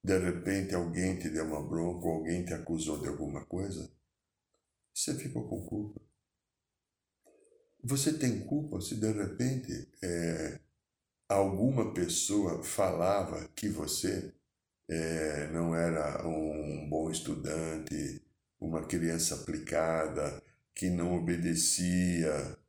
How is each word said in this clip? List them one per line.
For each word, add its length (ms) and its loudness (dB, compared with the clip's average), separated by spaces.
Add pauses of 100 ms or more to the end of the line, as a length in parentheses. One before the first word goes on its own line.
De 140 6
repente 580 0
alguém 420 0
te 120 -4
deu 160 0
uma 160 -2
bronca, 460 -2
alguém 360 0
te 100 -4
acusou 460 -2
de 80 -4
alguma 380 -6
coisa, 440 -6 (1040)
você 200 -2
ficou 340 -4
com 180 -4
culpa. 360 -8 (1800)
Você 300 2
tem 280 2
culpa 400 -2
se 140 -4
de 160 2
repente, 800 -2 (120)
é, 580 -2 (680)
alguma 640 4
pessoa 720 2
falava 920 2
que 140 -2
você, 640 -2 (560)
é, 640 0
não 200 2
era 540 2
um 640 -2
bom 200 0
estudante, 1120 -4 (380)
uma 260 -4
criança 500 0
aplicada, 1040 0 (340)
que 140 0
não 280 2
obedecia. 1400 2 (120)